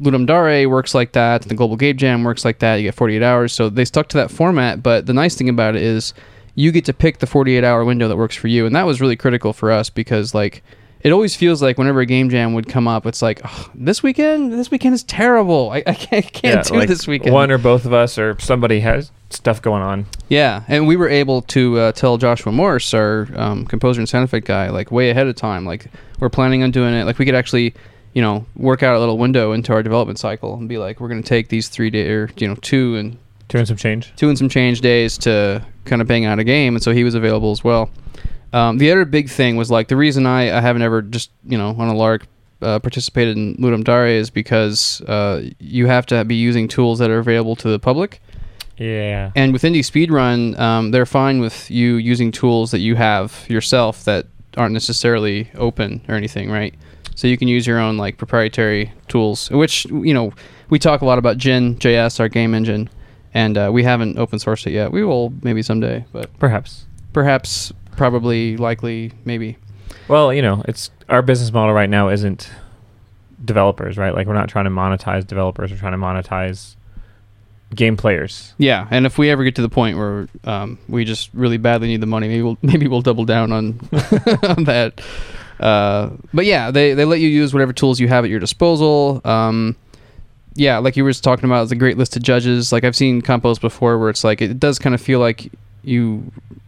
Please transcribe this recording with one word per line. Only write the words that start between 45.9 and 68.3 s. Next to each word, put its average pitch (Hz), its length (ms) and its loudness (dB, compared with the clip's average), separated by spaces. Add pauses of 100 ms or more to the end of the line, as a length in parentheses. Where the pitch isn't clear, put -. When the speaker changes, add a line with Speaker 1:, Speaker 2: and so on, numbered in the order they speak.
Speaker 1:
to 117 180 0
be 113 120 -2
using 117 320 0
tools 117 320 0
that 113 100 2
are 113 80 2
available 117 380 0
to - 120 -6
the 107 120 0
public. 156 400 -2 (580)
Speaker 2:
Yeah. 104 560 -4
Speaker 1:
And 135 180 4
with 127 100 -2
Indie 165 180 2
Speedrun, 127 800 0
um, 113 320 0
they're 123 160 2
fine 135 340 0
with - 300 -6
you 120 260 2
using 120 340 0
tools 117 400 0
that 107 100 -2
you 110 140 0
have 107 540 0
yourself 113 560 0
that 101 220 -2 (300)
aren't 107 180 0
necessarily 110 800 -2
open 113 520 -4
or 107 60 -6
anything, 104 360 -6
right? 107 240 -6 (400)
So - 120 -4
you 123 120 2
can 127 100 -2
use 120 180 0
your 117 120 0
own, 110 200 -2
like, 101 200 -6
proprietary 110 720 -2 (160)
tools, 107 420 -2
which, 151 360 0
you 147 280 -2
know, 117 180 -2 (380)
we 151 80 4
talk 147 220 2
a 139 60 -2
lot 127 120 4
about 120 200 2
Gin 123 400 0
J 117 180 2
S, 117 240 0
our 113 80 0
game 113 260 0
engine, 110 360 -2 (440)
and, 110 240 0
uh, 101 140 0
we 120 100 4
haven't 120 360 0
open 113 200 -4
sourced - 280 -4
it - 60 -6
yet. 104 200 -2
We 208 120 -2
will 123 280 -2 (100)
maybe 110 200 -2
someday, 117 500 -4
but - 260 -12
Speaker 2:
Perhaps. - 460 -2 (300)
Speaker 1:
perhaps, 139 580 -2 (240)
probably, 117 640 0